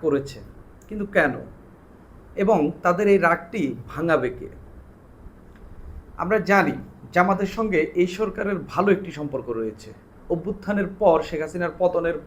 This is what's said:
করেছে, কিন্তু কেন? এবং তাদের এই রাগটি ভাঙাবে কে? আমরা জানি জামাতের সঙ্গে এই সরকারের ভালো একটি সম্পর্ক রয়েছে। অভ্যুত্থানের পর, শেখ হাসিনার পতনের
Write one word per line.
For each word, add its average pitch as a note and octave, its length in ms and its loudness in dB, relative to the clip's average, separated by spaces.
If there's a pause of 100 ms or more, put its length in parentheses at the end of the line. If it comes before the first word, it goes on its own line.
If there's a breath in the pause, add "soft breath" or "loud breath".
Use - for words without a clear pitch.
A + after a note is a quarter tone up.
করেছে, C#3 380 0 (500)
কিন্তু G#3 160 -6
কেন? D#3 280 2 (1000)
এবং F#3+ 360 4 (120)
তাদের F3+ 240 2
এই G3 100 8
রাগটি E3+ 580 0 (120)
ভাঙাবে D3 420 0
কে? - 200 -10 (1700)
আমরা G3 220 0
জানি F#3 320 4 (420)
জামাতের F#3+ 340 2
সঙ্গে G#3 300 -2
এই D#3+ 300 2
সরকারের G3+ 480 -4 (120)
ভালো G3 240 2
একটি F#3 200 0
সম্পর্ক C#3 380 -6
রয়েছে। A2 440 -6 (360)
অভ্যুত্থানের G3 560 -2 (140)
পর, G#3 240 6
শেখ D3+ 180 -6
হাসিনার E3+ 360 -4
পতনের E3+ 360 2 (140)